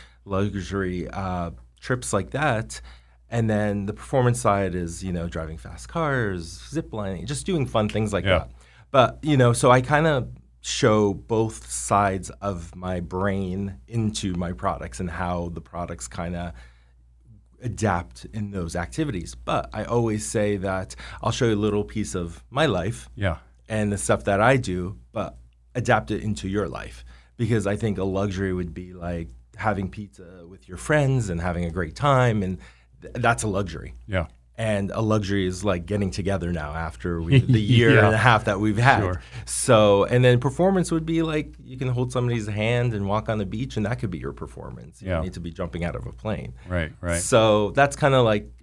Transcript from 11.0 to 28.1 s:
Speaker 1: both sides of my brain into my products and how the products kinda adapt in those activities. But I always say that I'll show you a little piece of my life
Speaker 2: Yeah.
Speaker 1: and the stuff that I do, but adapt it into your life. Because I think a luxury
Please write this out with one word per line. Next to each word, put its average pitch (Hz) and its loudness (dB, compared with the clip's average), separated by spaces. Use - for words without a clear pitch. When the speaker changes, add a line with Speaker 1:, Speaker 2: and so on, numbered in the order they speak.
Speaker 1:
both 113 -2
sides 98 0
of 87 -6
my 90 -4
brain 95 -2
into 107 -2
my 87 -4
products 87 -6
and 90 -4
how 87 -4
the 82 -10
products 85 -10
kinda 87 -8
adapt 95 -2
in 104 -6
those 85 -6
activities. 92 -4
But - -4
I 107 -6
always 110 0
say 104 0
that 95 -4
I'll - 0
show - 2
you 107 4
a - -
little 104 2
piece 104 -4
of 85 -6
my 147 2
life 98 -2
Speaker 2:
Yeah. 87 -2
Speaker 1:
and 107 -2
the 101 -2
stuff - 0
that 98 2
I 127 6
do, 92 -4
but 98 -8
adapt 120 2
it 98 -2
into 101 -4
your 98 -2
life. - -12
Because 110 2
I 101 2
think 104 -2
a 92 -2
luxury 95 -2